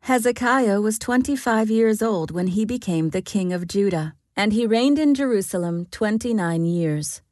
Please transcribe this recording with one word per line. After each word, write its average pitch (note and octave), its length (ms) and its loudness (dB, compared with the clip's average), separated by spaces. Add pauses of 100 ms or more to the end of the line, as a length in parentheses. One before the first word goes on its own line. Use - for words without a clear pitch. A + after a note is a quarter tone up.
Hezekiah A#3+ 760 2
was G#3+ 180 0
twenty-five B3 720 0
years A3 320 2
old F#3+ 300 -2
when F3+ 160 -2
he F#3+ 160 0
became F#3+ 460 -2
the F#3+ 120 -4
king F#3 300 -2
of F3+ 160 -4
Judah, F3 480 -2 (180)
and G#3 200 0
he A#3 120 0
reigned A#3+ 320 2
in D4+ 160 4
Jerusalem F#3 800 -2
twenty-nine G#3+ 760 0
years. D#3+ 560 -2 (100)